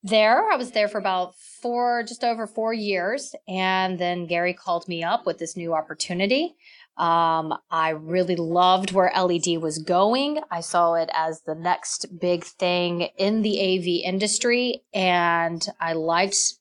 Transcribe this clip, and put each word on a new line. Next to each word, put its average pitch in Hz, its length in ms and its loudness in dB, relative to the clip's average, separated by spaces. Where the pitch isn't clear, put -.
There, 220 480 4
I 330 60 4
was 247 160 -6
there 208 160 2
for 208 100 -4
about 185 380 -2
four, 240 400 0
just 233 220 -8
over 226 200 -2
four 220 300 -4
years, 208 580 -4
and 185 540 0
then 175 260 -2
Gary 175 260 0
called 175 360 -4
me 165 160 -6
up 202 200 -2
with 160 140 -2
this 165 180 -10
new 165 180 -4
opportunity. 196 840 -2
Um, 165 600 2
I 160 200 0
really 170 440 -2
loved 180 560 4
where 185 240 4
L 185 160 2
E 175 80 2
D 170 180 0
was 156 220 -4
going. 202 600 2
I 170 80 -4
saw 170 360 2
it 165 200 0
as 160 280 -2
the 156 120 -6
next 175 640 -4
big 175 240 0
thing 175 600 -2
in 208 260 2
the 202 180 0
A 190 180 2
V 175 260 0
industry, 233 760 0
and 170 720 2
I 165 140 -4
liked 165 680 0